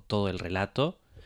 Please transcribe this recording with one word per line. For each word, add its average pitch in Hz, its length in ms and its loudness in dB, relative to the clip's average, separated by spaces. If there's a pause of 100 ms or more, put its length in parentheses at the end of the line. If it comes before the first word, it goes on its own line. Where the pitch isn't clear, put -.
todo 101 220 2
el 92 100 -2
relato, 95 600 0 (280)